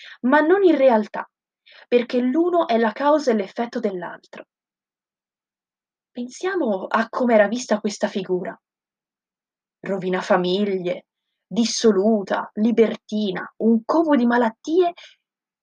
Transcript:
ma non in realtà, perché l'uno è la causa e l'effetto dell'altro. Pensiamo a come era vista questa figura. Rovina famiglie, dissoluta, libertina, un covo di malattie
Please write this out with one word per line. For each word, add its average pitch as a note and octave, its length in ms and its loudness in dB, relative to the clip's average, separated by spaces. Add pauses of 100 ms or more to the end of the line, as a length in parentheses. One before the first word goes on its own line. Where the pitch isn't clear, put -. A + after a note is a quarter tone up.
(220)
ma C4+ 180 4
non F4 240 4
in D#4+ 140 6
realtà, A#3+ 520 2 (600)
perché A#3+ 300 0
l'uno E4 460 0
è A#3 120 0
la A3 160 0
causa D4 380 0
e - 20 2
l'effetto A3 480 -4
dell'altro. F3 640 -10 (1600)
Pensiamo B3 800 -4
a A3 220 -2
come A#3+ 240 0
era G#3 160 4
vista A3+ 320 -4
questa G#3 260 -4
figura. F#3 500 -4 (1200)
Rovina F#3 400 -4
famiglie, F3+ 840 -2 (380)
dissoluta, G#3 1080 0
libertina, G#3+ 1040 -2
un A3+ 260 2
covo D#4 320 2
di A#3+ 100 2
malattie B3 680 0 (680)